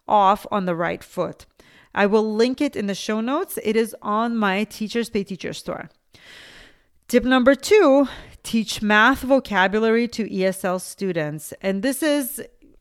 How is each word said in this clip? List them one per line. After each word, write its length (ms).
off 440
on 160
the 100
right 260
foot. 440
I 120
will 280
link 260
it 160
in 100
the 80
show 260
notes. 420
It 140
is 260
on 340
my 280
Teachers 460
Pay 140
Teacher 300
store. 340
Tip 160
number 300
two, 520
teach 400
math 380
vocabulary 880
to 220
E 140
S 220
L 120
students. 840
And 200
this 200
is, 400